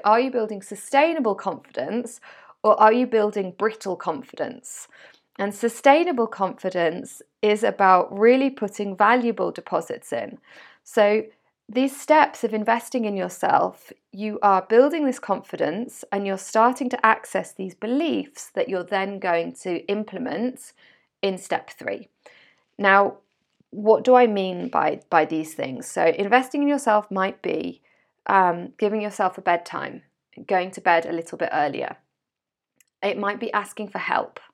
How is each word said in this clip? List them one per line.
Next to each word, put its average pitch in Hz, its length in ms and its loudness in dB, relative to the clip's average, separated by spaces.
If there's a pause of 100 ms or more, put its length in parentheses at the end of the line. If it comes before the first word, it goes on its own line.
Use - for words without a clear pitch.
are 220 160 4
you 262 100 -2
building 220 300 -4
sustainable 269 760 0
confidence, - 840 -8 (420)
or 214 160 6
are 220 140 8
you 247 140 2
building 214 500 -2
brittle 202 400 -4
confidence? - 920 -10 (500)
And 202 160 -4
sustainable 277 720 2
confidence 180 960 -4 (180)
is 214 240 2
about 196 520 4
really 254 340 6
putting 202 460 -6
valuable 214 540 2
deposits - 640 -6
in. - 260 -8 (460)
So 214 400 2 (420)
these 262 320 -2
steps - 460 4
of 208 80 -2
investing 226 540 -2
in 202 100 -4
yourself, 180 760 -2 (220)
you 208 300 -8
are 190 260 4
building 285 380 4
this 247 120 -2
confidence 190 920 -6
and 202 140 -4
you're 196 100 -4
starting 240 540 0
to 233 140 -2
access 220 480 0
these 190 220 -12
beliefs 262 800 -4
that 185 140 -2
you're 180 160 -4
then 196 340 -4
going 170 360 -2
to 175 320 -6
implement 214 880 -6 (500)
in 190 140 -2
step - 320 -6
three. - 400 -10 (680)
Now, 202 380 4 (540)
what 214 340 2
do 254 100 6
I 247 120 8
mean 190 420 -4
by, - 400 -2
by 160 160 4
these 156 300 -6
things? 135 320 -8
So 170 180 -2
investing 247 580 0
in 285 60 0
yourself 233 420 0
might 190 300 -4
be, - 400 -6 (460)
um, 180 520 0
giving 214 220 -2
yourself 202 380 -4
a - 20 -16
bedtime, - 640 -4 (440)
going 185 260 -2
to - 100 -14
bed 170 240 2
a 165 60 -8
little 165 260 -8
bit - 120 -4
earlier. - 460 -4 (1080)
It 202 160 -2
might 202 220 -4
be 233 140 -6
asking 208 340 -6
for - 100 -10
help. - 400 -4 (160)